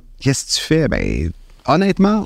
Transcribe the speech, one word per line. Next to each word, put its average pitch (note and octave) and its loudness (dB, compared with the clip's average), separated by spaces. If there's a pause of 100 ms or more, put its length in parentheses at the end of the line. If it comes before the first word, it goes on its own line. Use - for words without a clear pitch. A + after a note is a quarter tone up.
(200)
Qu'est-ce - -2
que - -2
tu - -8
fais? » D#3 2
Ben, A#1 -2 (360)
honnêtement, G3 2